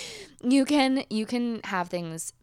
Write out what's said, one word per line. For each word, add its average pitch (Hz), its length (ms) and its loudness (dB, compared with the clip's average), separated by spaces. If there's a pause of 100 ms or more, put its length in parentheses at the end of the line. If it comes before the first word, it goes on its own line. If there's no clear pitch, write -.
(420)
you 262 220 6
can, 269 440 2
you 220 160 -2
can 240 400 -2
have 180 240 -2
things 165 440 -6 (100)